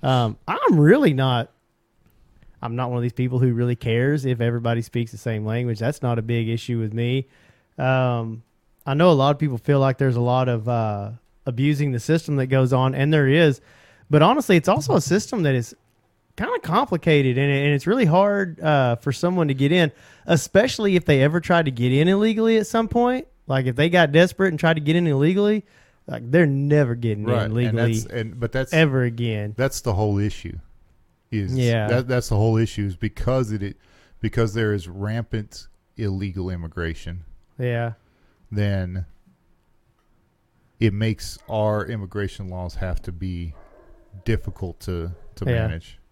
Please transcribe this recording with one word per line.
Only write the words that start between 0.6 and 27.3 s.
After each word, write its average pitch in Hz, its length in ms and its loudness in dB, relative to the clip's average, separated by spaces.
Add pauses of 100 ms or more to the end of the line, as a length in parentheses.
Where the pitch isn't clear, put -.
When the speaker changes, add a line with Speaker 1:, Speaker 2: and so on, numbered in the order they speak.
Speaker 1:
really 190 320 6
not, 131 380 0 (1120)
I'm 120 140 -6
not 123 120 -4
one 123 80 -4
of 120 60 -2
these 120 100 -4
people 127 280 -2
who 127 120 4
really 120 240 0
cares 127 480 0
if 127 160 -2
everybody 117 400 -2
speaks 113 320 -6
the 113 60 -14
same 107 260 -4
language. 113 340 -4
That's 120 220 -4
not 120 180 -2
a 113 40 -4
big 117 260 -2
issue 117 300 -4
with 110 160 -6
me. 123 320 -4 (500)
Um, 123 680 -2 (440)
I 135 80 -2
know 170 160 6
a - 20 6
lot 139 200 4
of 143 60 -2
people 135 200 -2
feel 143 220 2
like 135 180 0
there's 131 180 0
a 120 60 -2
lot 123 260 0
of, 113 180 -4
uh, 107 440 -4 (340)
abusing 139 480 0
the 120 80 -2
system 156 360 -2
that 131 100 0
goes 131 260 2
on, 131 220 2
and 139 180 2
there 147 160 4
is. 147 320 4 (480)
But 147 140 6
honestly, 220 340 4
it's 160 120 2
also 185 280 2
a 180 60 4
system 208 400 -2
that 143 120 2
is 120 220 -4 (600)
kinda 453 240 -4
complicated, 160 720 2
and, 139 160 2
and 143 220 2
it's 139 120 -2
really 233 200 2
hard, 190 540 2
uh, 139 360 2
for 139 160 -4
someone 175 360 0
to 139 60 0
get 139 180 0
in, 170 200 2 (320)
especially 202 720 2
if 170 80 0
they 139 180 4
ever 151 160 2
tried 170 280 2
to 139 40 -2
get 123 220 0
in 147 160 4
illegally 220 480 2
at 214 100 0
some 226 220 0
point. 247 380 0 (200)
Like, 131 200 0
if 123 100 -2
they 156 140 2
got 175 200 4
desperate 180 380 4
and 160 100 -4
tried 165 160 2
to 156 60 -4
get 151 160 0
in 175 100 2
illegally, 185 600 2 (400)
like, 117 220 -10
they're 160 180 4
never 143 500 2
getting 110 280 -4
Speaker 2:
Right, 120 140 0